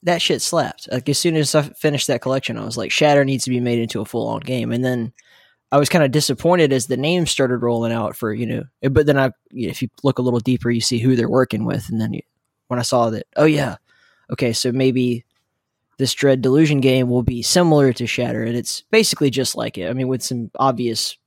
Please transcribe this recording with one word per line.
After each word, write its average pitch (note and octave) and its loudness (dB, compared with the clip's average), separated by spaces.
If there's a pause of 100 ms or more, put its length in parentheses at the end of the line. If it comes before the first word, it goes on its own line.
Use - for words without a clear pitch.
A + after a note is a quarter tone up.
That F3 0
shit C#3 0
slapped. - -2
Like, B2 -4
as C#3 2
soon E3 2
as D3+ 0
I D3+ 4
finished C#3+ -2
that B2+ -2
collection, C3 -4
I G#2 -10
was A2+ -8
like, G#2 -6
"Shatter D3 4
needs C3+ -2
to C3 -4
be B2 0
made A#2+ 0
into A2+ -4
a A2 -4
full-on A2+ -4
game." A#2+ -4
And B2 -2
then A#2+ -2 (600)
I C#3 4
was C#3+ 2
kinda D#3 2
disappointed D3+ 2
as C3 0
the B2+ -2
names D#3 0
started B2 0
rolling A#2 0
out A2+ -4
for, A2 -4
you A#2 -4
know, A#2+ -4
but C#3+ 2
then C#3+ 4
I, C3+ 2 (200)
if A2+ -6
you C3 -6 (140)
look C3+ 0
a B2+ -2
little B2 0
deeper, B2 0
you A#2+ 0
see A#2 -2
who B2+ 2
they're A2+ 0
working B2 0
with. - -6
And A2+ -4
then A2 -2
you, - -10 (440)
when B2 -4
I - -2
saw A#2+ 2
that, A2 -8 (100)
oh D3 4
yeah, C#3+ 2 (560)
okay, A#2+ -2
so B2 -2
maybe B2 0 (760)
this C3 0
Dread C3+ 4
Delusion C#3+ 4
game C3 4
will B2 2
be A#2+ -2
similar D3 4
to A#2+ -4
Shatter, A#2+ -4
and A#2 -4
it's - -8
basically F#3+ 2
just B2+ -4
like A2+ -6
it. F2 -6
I G2+ -4
mean, B2+ -4
with B2+ -4
some A#2+ -6
obvious B2 -2